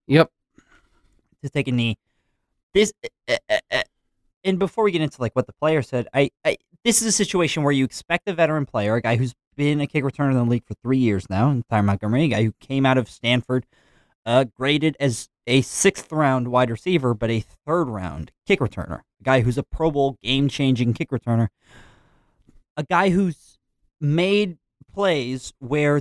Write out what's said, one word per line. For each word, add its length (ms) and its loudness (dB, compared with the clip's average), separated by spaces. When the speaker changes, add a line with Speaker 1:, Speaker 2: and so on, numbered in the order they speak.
Speaker 1:
Yep. 220 4
Speaker 2:
to 80 -10
take 180 -4
a 40 -2
knee. 240 0
This, 200 4
eh, 40 -10
eh, 100 0
eh, 120 0
eh, 120 -2
and 160 0
before 260 -2
we 80 2
get 80 0
into, 220 -4
like, 140 -4
what 100 0
the 80 -18
player 280 0
said, 300 -4
I, 180 0
I, 120 0
this 160 2
is 60 -2
a 60 0
situation 500 0
where 100 2
you 120 2
expect 440 -6
a 60 -4
veteran 320 0
player, 300 0
a 40 -2
guy 160 0
who's 180 -2
been 240 0
a 60 -2
kick 180 -4
returner 280 -2
in 40 2
the 80 2
league 220 0
for 160 -12
three 160 0
years 320 0
now, 200 2
and 180 0
Ty 140 0
Montgomery, 420 0
a 40 2
guy 160 0
who 160 0
came 240 -2
out 140 2
of 100 -2
Stanford, 560 -2
uh, 180 4
graded 540 -2
as 300 -2
a 160 4
sixth 480 -2
round 380 0
wide 220 2
receiver, 440 0
but 160 -2
a 140 -2
third 220 0
round 440 -8
kick 140 2
returner, 400 -6
a 20 -20
guy 180 4
who's 160 0
a 60 0
Pro 280 -4
Bowl 320 0
game-changing 720 0
kick 160 -6
returner, 380 0
a 60 -4
guy 280 2
who's 480 -2
made 580 0
plays 640 -2
where 420 0